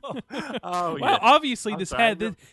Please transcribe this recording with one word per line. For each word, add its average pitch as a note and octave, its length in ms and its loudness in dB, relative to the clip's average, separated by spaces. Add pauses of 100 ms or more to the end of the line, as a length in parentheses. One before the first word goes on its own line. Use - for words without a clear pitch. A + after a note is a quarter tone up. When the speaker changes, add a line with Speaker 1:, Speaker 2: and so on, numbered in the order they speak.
Speaker 1:
oh. G#3+ 160 -8 (420)
Oh, - 0 -
Speaker 2:
<laughs> - 0 -
Well, F3 380 -2
Speaker 1:
yeah. C4+ 220 2
Speaker 2:
obviously, B3+ 500 4
Speaker 1:
I'm G3 80 -6
Speaker 2:
this F3+ 80 -6
Speaker 1:
sorry. C3+ 160 -2
Speaker 2:
had G#3 160 2
this, G#3+ 140 -4 (180)